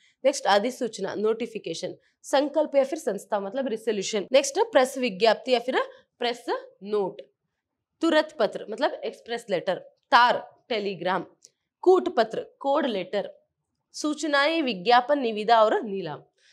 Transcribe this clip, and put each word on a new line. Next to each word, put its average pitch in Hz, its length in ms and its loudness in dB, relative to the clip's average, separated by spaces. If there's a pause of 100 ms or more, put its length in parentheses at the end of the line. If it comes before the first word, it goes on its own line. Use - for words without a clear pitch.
(240)
नेक्स्ट 269 220 0
अधिसूचना, 202 680 0
नोटिफिकेशन, 214 800 -6 (300)
संकल्प 294 520 0
या 277 80 6
फिर 294 140 -6
संस्था 202 420 -4
मतलब 233 280 -6
रेजोल्यूशन। 208 640 -4
नेक्स्ट 277 260 2 (140)
प्रेस 262 260 4
विज्ञप्ति 220 560 0
या 233 40 4
फिर 262 220 -2 (380)
प्रेस 247 260 -6 (400)
नोट, 202 380 -4 (800)
तुरंत 311 360 2
पत्र 185 320 -2
मतलब 262 340 -2
एक्सप्रेस 226 460 -10
लेटर, 180 240 -2 (380)
तार 240 300 6 (260)
टेलीग्राम, 190 560 -4 (600)
कूट 359 320 6
पत्र 220 240 0 (180)
कोड 285 280 0
लेटर, 196 440 -4 (640)
सूचनाएं, 302 680 0
विज्ञापन, 247 560 2
निविदा 226 440 2
और 247 200 4
नीलाम। 190 400 -8 (300)